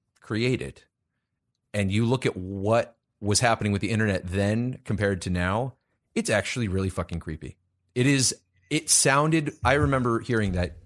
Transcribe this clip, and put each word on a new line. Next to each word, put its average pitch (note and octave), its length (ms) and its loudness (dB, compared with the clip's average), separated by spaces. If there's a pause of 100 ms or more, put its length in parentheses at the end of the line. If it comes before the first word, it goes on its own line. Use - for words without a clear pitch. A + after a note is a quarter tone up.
(220)
created, A2+ 600 -4 (920)
and G2+ 180 0
you A2 140 0
look B2+ 200 -2
at A#2+ 100 0
what G2 600 -2 (240)
was G2+ 220 0
happening A2 300 2
with G2+ 100 0
the G#2 100 -2
internet G#2+ 340 0
then G#2 600 -2
compared G2+ 380 0
to F#2+ 60 -4
now, F#2 440 -2 (420)
it's A3+ 140 -2
actually A2+ 380 0
really F#2+ 220 0
fucking F2 300 -6
creepy. D#2 380 -12 (360)
It B2 140 2
is, C#3 260 2 (360)
it D3+ 200 -2
sounded, D3 640 4 (120)
I B2+ 80 4
remember C3 460 2
hearing G#2+ 340 0
that F2+ 320 -2